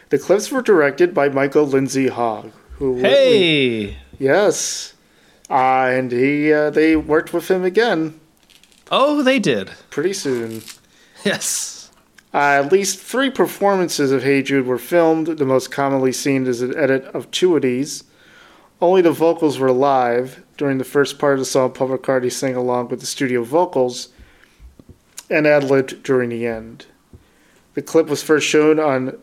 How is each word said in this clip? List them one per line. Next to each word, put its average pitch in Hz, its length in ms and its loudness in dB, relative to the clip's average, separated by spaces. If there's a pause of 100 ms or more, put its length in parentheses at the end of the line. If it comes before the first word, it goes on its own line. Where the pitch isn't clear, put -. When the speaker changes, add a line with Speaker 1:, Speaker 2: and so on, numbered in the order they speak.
(100)
Speaker 1:
The 143 80 2
clips 196 340 0
were 262 80 -2
directed 170 540 2
by 143 160 2
Michael 143 360 2
Lindsay 135 420 0
Hogg, 113 440 -4 (200)
who 131 200 -4
we 123 80 -6
Speaker 2:
Hey! 160 960 2 (220)
Speaker 1:
Yes. 160 720 0 (560)
Uh, 131 420 2
and 127 220 -2
he, 147 400 0
uh, 151 160 2
they 156 280 2
worked 156 360 -2
with 170 180 -2
him 185 140 0
again. 180 560 -2 (720)
Speaker 2:
Oh, 285 320 2
they 269 160 2
did. 120 320 -2 (180)
Speaker 1:
Pretty 175 240 -2
soon. 117 480 -6 (640)
Speaker 2:
Yes. - 600 -6 (500)
Speaker 1:
Uh, 143 300 4
at 147 80 -4
least 196 260 0
three 262 320 -2
performances 180 800 0
of 131 140 0
Hey 139 180 2
Jude 135 240 -2
were 127 120 -2
filmed. 160 500 2
The 151 180 -2
most 131 240 0
commonly 135 420 0
seen 135 360 -2
is 123 140 -2
an 127 140 -4
edit 135 280 0 (100)
of 135 160 -10
two 180 260 2
of 127 60 0
these. 127 420 -4 (760)
Only 185 220 4
the 165 100 4
vocals 160 460 0
were 131 120 2
live 127 760 0 (120)
during 139 220 -2
the 127 60 -4
first 139 340 -2
part 143 160 2
of 135 40 0
the 131 60 -4
song. 127 280 0
Paul 131 180 -4
McCartney 127 420 -2
sang 131 240 -4
along 123 320 -2
with 120 120 -8
the 135 60 -12
studio 123 380 -2
vocals 131 640 -2 (1200)
and 151 160 2
ad-libbed 139 560 2
during 127 280 0
the 117 160 -6
end. 113 400 -10 (880)
The 143 80 -6
clip 160 260 2
was 143 140 -4
first 151 240 2
shown 156 340 4
on 135 420 -2